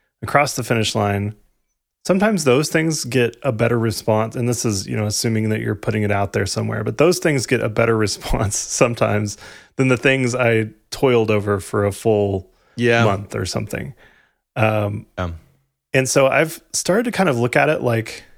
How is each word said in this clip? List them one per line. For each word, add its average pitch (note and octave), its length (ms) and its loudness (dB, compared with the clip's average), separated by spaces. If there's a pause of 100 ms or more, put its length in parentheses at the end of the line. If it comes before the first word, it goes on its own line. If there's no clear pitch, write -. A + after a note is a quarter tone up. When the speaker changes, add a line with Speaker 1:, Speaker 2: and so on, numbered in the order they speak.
(220)
Speaker 1:
across C#3+ 340 2
the C3 60 -4
finish A2+ 320 0
line, G#2 400 -2 (720)
sometimes F#3+ 400 2
those C#3 240 4
things D#3+ 360 0
get B2 380 0
a C#3 80 -2
better A#2 280 0
response. A2+ 580 0
And B2 120 -2
this A#2 160 -2
is, G#2 220 -2
you B2 100 -4
know, G#2+ 100 0
assuming A2 420 0
that G#2+ 120 -2
you're A2+ 140 -2
putting G#2+ 300 -4
it G2+ 80 0
out G2+ 200 -2
there G2+ 140 0
somewhere, A2 380 -4
but A2+ 140 -6
those F3 200 4
things C#3+ 260 0
get A#2 160 0
a A2 80 -2
better A2+ 280 2
<laughs> G#2+ 100 2
response G#2+ 500 -2
sometimes G#2+ 800 0 (400)
than C3 120 2
the B2+ 80 4
things C3 380 2
I A#2 340 2 (220)
toiled A#2 400 2
over G#2 300 0
for G2+ 240 -2
a G2+ 80 0
full G2+ 580 0 (260)
Speaker 2:
Yeah. A#2 280 4
Speaker 1:
month G2+ 300 0
or G#2 120 -4
something. A2+ 480 -6 (600)
Um, G#2+ 520 0 (120)
Speaker 2:
Um. F2 180 -6 (560)
Speaker 1:
and C3 160 2
so C3+ 200 4
I've D3 340 -2 (100)
started G#3+ 340 0
to A#3+ 40 -4
kind F#3+ 180 2
of B2+ 100 2
look A#2+ 180 0
at C#3+ 120 4
it D#3 140 0
like, A#2 400 -2 (160)